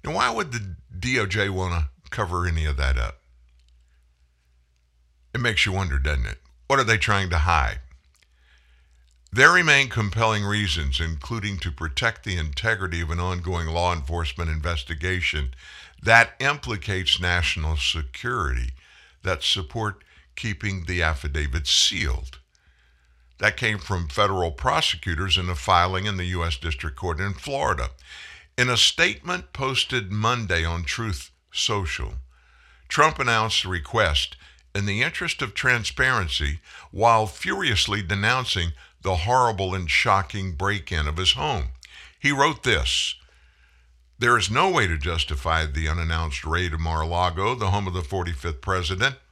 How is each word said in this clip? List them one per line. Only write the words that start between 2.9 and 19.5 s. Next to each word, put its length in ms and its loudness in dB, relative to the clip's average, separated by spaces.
up? 220 -4
It 60 -2
makes 260 2
you 60 -2
wonder, 280 0
doesn't 260 0
it? 140 -8
What 120 4
are 40 4
they 140 4
trying 320 2
to 80 2
hide? 440 2
There 200 8
remain 380 6
compelling 540 2
reasons, 560 0
including 600 -4
to 120 -4
protect 520 -2
the 140 -4
integrity 640 -2
of 100 -4
an 80 -2
ongoing 480 -2
law 260 0
enforcement 560 -4
investigation 1040 -4
that 380 6
implicates 800 -2
national 580 0
security, 920 -4
that 200 -2
support 600 -4